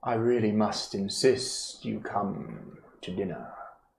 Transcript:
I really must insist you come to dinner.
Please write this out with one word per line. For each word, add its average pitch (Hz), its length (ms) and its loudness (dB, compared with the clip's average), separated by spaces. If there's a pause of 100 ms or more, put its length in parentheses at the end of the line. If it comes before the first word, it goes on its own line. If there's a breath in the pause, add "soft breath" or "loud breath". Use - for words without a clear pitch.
I 123 120 0
really 113 380 4
must 104 420 2
insist - 880 0
you 110 160 -4
come - 800 -6 (240)
to 90 120 -8
dinner. 95 380 -4 (460)